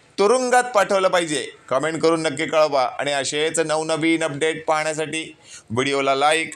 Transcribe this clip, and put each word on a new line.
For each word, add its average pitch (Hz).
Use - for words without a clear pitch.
तुरुंगात 247
पाठवलं 196
पाहिजे? 165
कमेंट 151
करून 165
नक्की 156
कळवा 151
आणि 139
असेच 147
नवनवीन 160
अपडेट 156
पाहण्यासाठी 156
व्हिडिओला 135
लाईक 156